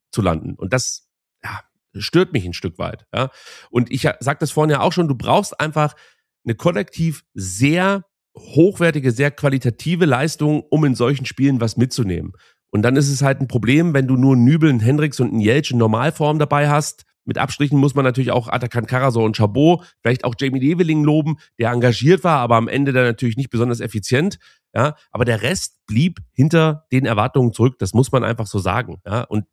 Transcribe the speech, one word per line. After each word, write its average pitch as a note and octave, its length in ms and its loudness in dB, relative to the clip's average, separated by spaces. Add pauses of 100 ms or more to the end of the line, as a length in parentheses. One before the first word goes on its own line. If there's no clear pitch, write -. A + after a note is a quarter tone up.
(100)
zu G#2+ 120 -2
landen. E2+ 340 -2
Und F#2 160 -10
das, - 360 -6 (360)
ja, - 160 -14 (340)
stört E3+ 380 -2
mich G2 120 -2
ein F2 100 -10
Stück - 240 -10
weit. E2+ 360 -10
Ja. B2+ 160 -4 (400)
Und A#2+ 220 -2
ich B2 160 -2 (100)
sag C3 220 -4
das D3+ 100 -4
vorhin D3+ 200 0
ja C#3 100 0
auch E3 120 0
schon, E3+ 160 0
du C3+ 60 -2
brauchst D#3+ 460 -2
einfach D3+ 340 -2 (500)
eine A2+ 100 -4
kollektiv E3 680 -4 (120)
sehr D3+ 680 0 (320)
hochwertige, D#3+ 760 2
sehr C#3+ 180 -2
qualitative C#3+ 760 -2
Leistung, D3+ 640 0
um D3+ 160 2
in B2+ 80 2
solchen B2+ 320 -2
Spielen C3+ 340 0
was A2+ 160 -2
mitzunehmen. F#2 560 -2 (380)
Und G#2 100 -2
dann A#2 160 2
ist C#3+ 140 2
es C3 100 -4
halt C3+ 200 0
ein C3+ 60 -4
Problem, C3+ 460 2
wenn C3+ 160 0
du C3 80 2
nur C3+ 160 4
einen B2 120 4
Nübel, D#3 260 4
einen A#2+ 100 2
Hendricks C#3+ 400 0
und A#2+ 80 0
einen A2+ 120 -2
Jeltsch A#2 300 2
in B2 80 0
Normalform D3 600 0
dabei D3 320 2
hast. D3 340 -2 (200)
Mit - 140 -6
Abstrichen C#3+ 400 0
muss C3+ 160 2
man C3+ 100 2
natürlich B2+ 280 -2
auch A#2 160 -2
Atakan A#2+ 380 -4
Karasor B2 360 0
und G#2+ 140 0
Chabot, C#3 480 2 (160)
vielleicht B2 240 -2
auch A#2+ 120 -4
Jamie C3+ 220 -4
Leveling D#3 460 0
loben, D3+ 320 0 (220)
der A#2 120 -2
engagiert B2 540 2
war, D#3+ 140 2
aber A#2+ 180 2
am A#2 100 2
Ende C#3 260 0
dann B2+ 120 2
natürlich A#2 320 -2
nicht C3+ 140 -2
besonders A#2 300 -2
effizient. B2+ 580 -2 (360)
Ja, C#3+ 220 0 (140)
aber A2 160 -2
der A2+ 160 0
Rest - 440 -6
blieb C#3+ 340 0 (120)
hinter D#3 580 2
den C3 140 0
Erwartungen A#2 480 0
zurück. B2 260 0
Das F#2 140 -6
muss B2 180 2
man A#2+ 140 0
einfach A2 220 -4
so G#2 120 -6
sagen. F#2+ 480 -4
Ja, G2+ 140 -4
und G#2 320 -4